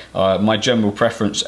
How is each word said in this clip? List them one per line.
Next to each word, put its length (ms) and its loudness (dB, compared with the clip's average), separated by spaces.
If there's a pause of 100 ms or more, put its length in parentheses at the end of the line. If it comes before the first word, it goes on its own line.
(160)
Uh, 220 2
my 180 2
general 380 0
preference, 540 -2